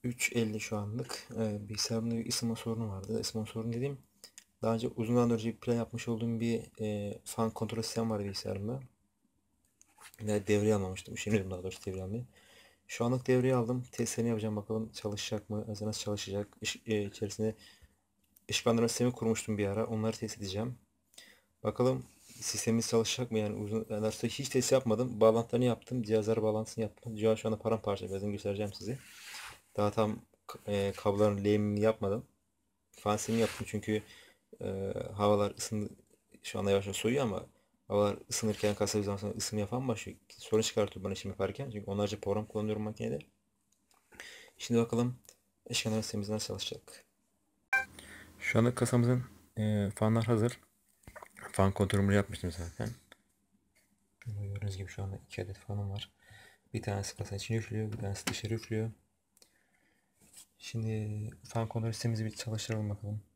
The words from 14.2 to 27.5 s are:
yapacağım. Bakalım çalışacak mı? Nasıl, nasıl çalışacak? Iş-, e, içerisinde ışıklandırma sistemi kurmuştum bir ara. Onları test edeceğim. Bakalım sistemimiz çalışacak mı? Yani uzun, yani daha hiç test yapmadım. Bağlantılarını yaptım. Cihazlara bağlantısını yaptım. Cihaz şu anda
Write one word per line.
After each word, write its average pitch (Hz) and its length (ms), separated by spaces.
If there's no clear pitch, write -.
yapacağım. 107 280
Bakalım 110 360
çalışacak 104 580
mı? 107 180
Nasıl, 107 180
nasıl 107 140
çalışacak? 104 480
Iş-, - 260
e, 107 180
içerisinde 110 500
ışıklandırma 117 380
sistemi 123 240
kurmuştum 113 460
bir 104 80
ara. 101 200
Onları 110 300
test - 220
edeceğim. 104 400
Bakalım 127 420
sistemimiz 113 480
çalışacak 117 420
mı? 110 80
Yani 104 180
uzun, 107 340
yani 107 120
daha 110 80
hiç 120 380
test 131 240
yapmadım. 120 480
Bağlantılarını 113 440
yaptım. 123 380
Cihazlara 110 400
bağlantısını 110 420
yaptım. 110 320
Cihaz 107 220
şu 117 100
anda 107 100